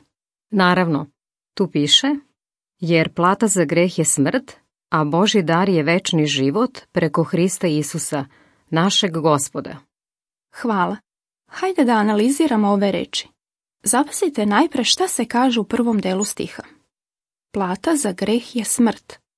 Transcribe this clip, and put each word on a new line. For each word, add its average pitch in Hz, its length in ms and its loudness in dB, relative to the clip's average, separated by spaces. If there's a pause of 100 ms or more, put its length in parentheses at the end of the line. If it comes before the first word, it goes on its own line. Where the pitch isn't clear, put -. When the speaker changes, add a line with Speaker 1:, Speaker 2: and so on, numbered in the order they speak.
(500)
Speaker 1:
Naravno. 180 560 2 (480)
Tu 190 160 -2
piše: 147 380 0 (720)
„Jer 160 340 0
plata 190 320 0
za 190 180 0
greh 170 340 0
je 165 60 0
smrt, 160 480 -2 (380)
a 156 140 0
Božji 180 380 2
dar 165 260 0
je 170 140 2
večni 165 440 0
život 143 520 -2 (140)
preko 160 320 -2
Hrista 180 420 -2
Isusa, 151 600 -4 (440)
našeg 170 480 0
Gospoda.” 147 580 -2 (800)
Speaker 2:
Hvala. 196 420 2 (500)
Hajde 359 380 0
da 240 80 4
analiziramo 220 760 2
ove 202 240 2
reči. - 360 -6 (540)
Zapazite 254 640 0
najpre 240 380 2
šta 370 240 0
se - 160 -4
kaže 240 360 0
u 196 40 -2
prvom 233 360 0
delu 190 240 -2
stiha. - 380 -8 (880)
„Plata 202 440 -2
za 220 160 -4
greh 208 440 -4
je 220 80 -4
smrt.” - 540 -2 (200)